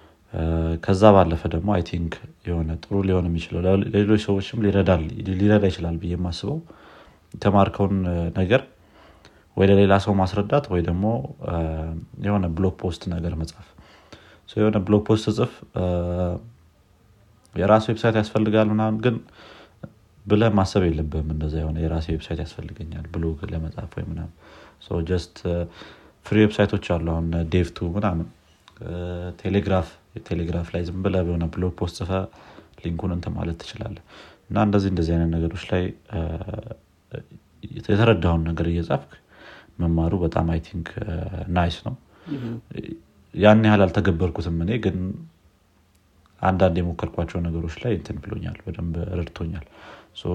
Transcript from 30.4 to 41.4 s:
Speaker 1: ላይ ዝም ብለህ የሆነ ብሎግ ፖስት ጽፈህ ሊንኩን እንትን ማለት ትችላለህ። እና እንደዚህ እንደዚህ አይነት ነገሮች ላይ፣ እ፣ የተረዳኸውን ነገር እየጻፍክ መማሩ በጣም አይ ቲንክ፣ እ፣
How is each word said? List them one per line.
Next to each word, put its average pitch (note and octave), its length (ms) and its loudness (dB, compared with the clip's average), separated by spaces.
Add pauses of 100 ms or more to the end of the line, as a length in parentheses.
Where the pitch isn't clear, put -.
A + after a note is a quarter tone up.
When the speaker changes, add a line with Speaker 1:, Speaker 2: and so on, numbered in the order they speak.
Speaker 1:
ላይ F2+ 140 -2
ዝም F2 160 -6
ብለህ F#2 220 0
የሆነ E2+ 260 0
ብሎግ F2+ 260 -2
ፖስት - 220 -6
ጽፈህ F#2 280 -4 (540)
ሊንኩን F2 340 -4
እንትን F2 220 -6
ማለት E2 240 -6
ትችላለህ። - 460 -12 (400)
እና G2+ 180 -4
እንደዚህ G2+ 280 4
እንደዚህ E2+ 240 0
አይነት E2 180 2
ነገሮች E2 360 -2
ላይ፣ F2+ 160 0 (260)
እ፣ - 100 -6 (1500)
የተረዳኸውን F2+ 720 4
ነገር E2 240 -2
እየጻፍክ E2+ 440 -2 (640)
መማሩ E2+ 420 2
በጣም E2+ 280 0
አይ E2 140 0
ቲንክ፣ E2 280 -10 (120)
እ፣ E2+ 120 -8 (360)